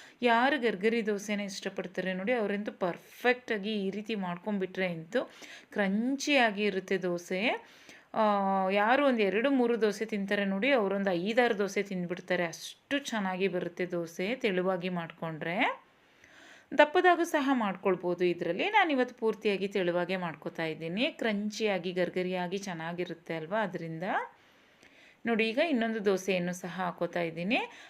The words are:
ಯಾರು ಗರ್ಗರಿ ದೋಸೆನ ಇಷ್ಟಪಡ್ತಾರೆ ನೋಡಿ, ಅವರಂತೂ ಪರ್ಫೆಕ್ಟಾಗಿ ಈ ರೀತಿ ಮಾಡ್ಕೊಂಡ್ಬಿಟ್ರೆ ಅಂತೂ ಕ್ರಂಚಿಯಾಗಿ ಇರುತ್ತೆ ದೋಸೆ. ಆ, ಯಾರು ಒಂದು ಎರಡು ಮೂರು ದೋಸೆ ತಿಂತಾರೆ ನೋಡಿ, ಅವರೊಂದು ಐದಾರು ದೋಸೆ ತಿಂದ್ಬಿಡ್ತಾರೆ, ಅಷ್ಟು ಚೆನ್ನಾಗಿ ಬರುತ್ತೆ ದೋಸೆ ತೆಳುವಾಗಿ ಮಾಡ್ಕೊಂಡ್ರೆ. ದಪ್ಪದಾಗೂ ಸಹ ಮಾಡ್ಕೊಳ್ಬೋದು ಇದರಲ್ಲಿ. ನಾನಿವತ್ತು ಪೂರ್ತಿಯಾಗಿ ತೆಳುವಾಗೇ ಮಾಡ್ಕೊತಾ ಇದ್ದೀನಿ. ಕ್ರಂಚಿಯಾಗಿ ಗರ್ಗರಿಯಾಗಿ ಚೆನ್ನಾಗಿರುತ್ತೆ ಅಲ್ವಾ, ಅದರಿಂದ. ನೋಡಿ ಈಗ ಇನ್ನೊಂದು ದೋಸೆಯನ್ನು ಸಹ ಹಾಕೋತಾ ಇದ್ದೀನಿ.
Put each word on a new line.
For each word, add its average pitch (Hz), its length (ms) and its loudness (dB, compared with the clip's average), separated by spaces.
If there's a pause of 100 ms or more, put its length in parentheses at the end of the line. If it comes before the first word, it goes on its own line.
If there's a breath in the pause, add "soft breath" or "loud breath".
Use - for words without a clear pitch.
(220 loud breath)
ಯಾರು 240 380 4
ಗರ್ಗರಿ 220 460 2
ದೋಸೆನ 202 340 -2
ಇಷ್ಟಪಡ್ತಾರೆ 190 760 -6
ನೋಡಿ, 196 180 -2
ಅವರಂತೂ 208 400 0
ಪರ್ಫೆಕ್ಟಾಗಿ 220 1000 -2 (140)
ಈ 196 40 0
ರೀತಿ 214 240 -6
ಮಾಡ್ಕೊಂಡ್ಬಿಟ್ರೆ 185 720 -4
ಅಂತೂ 170 340 -4 (480 loud breath)
ಕ್ರಂಚಿಯಾಗಿ 226 960 2
ಇರುತ್ತೆ 190 340 0
ದೋಸೆ. 175 440 -2 (720 loud breath)
ಆ, 220 100 2 (460)
ಯಾರು 226 360 4
ಒಂದು 240 160 4
ಎರಡು 208 280 2
ಮೂರು 240 300 2
ದೋಸೆ 208 240 0
ತಿಂತಾರೆ 202 400 -2
ನೋಡಿ, 196 280 0
ಅವರೊಂದು 196 380 2
ಐದಾರು 214 480 2
ದೋಸೆ 196 240 0
ತಿಂದ್ಬಿಡ್ತಾರೆ, 180 640 -4
ಅಷ್ಟು - 520 -8
ಚೆನ್ನಾಗಿ 196 500 -2
ಬರುತ್ತೆ 175 380 -4
ದೋಸೆ 175 480 -4
ತೆಳುವಾಗಿ 185 540 0
ಮಾಡ್ಕೊಂಡ್ರೆ. 165 680 -6 (1200 loud breath)
ದಪ್ಪದಾಗೂ 339 460 6
ಸಹ 294 280 2
ಮಾಡ್ಕೊಳ್ಬೋದು 185 720 2
ಇದರಲ್ಲಿ. 175 460 0
ನಾನಿವತ್ತು 285 440 4
ಪೂರ್ತಿಯಾಗಿ 208 540 0
ತೆಳುವಾಗೇ 180 480 0
ಮಾಡ್ಕೊತಾ 165 480 -6
ಇದ್ದೀನಿ. 165 460 -4
ಕ್ರಂಚಿಯಾಗಿ 208 840 -2
ಗರ್ಗರಿಯಾಗಿ 180 640 -2
ಚೆನ್ನಾಗಿರುತ್ತೆ 175 800 -6
ಅಲ್ವಾ, 160 260 -4
ಅದರಿಂದ. 165 420 -6 (1200 loud breath)
ನೋಡಿ 220 220 2
ಈಗ 220 100 -2
ಇನ್ನೊಂದು 226 460 0
ದೋಸೆಯನ್ನು 185 480 0
ಸಹ 180 240 -10
ಹಾಕೋತಾ 175 440 -4
ಇದ್ದೀನಿ. 175 400 -2 (300 loud breath)